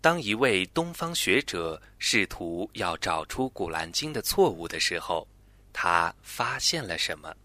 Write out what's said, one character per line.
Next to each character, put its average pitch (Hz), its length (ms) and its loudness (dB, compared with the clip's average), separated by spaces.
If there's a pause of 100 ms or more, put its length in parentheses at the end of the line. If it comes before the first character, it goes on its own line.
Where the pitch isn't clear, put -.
当 170 180 6
一 104 140 0
位 110 400 4
东 170 180 0
方 170 220 -6
学 110 260 4
者 82 400 -4 (180)
试 104 280 2
图 85 480 -6
要 92 240 -2
找 80 260 -2
出 131 240 -2
《古 87 220 -6
兰 82 200 -4
经》 151 220 -4
的 127 80 -4
错 180 300 4
误 85 180 -8
的 82 100 -6
时 82 220 0
候， 82 260 -2 (460)
他 85 480 2
发 123 380 -4
现 147 280 0
了 85 120 -4
什 - 200 -4
么？ 151 160 -14 (100)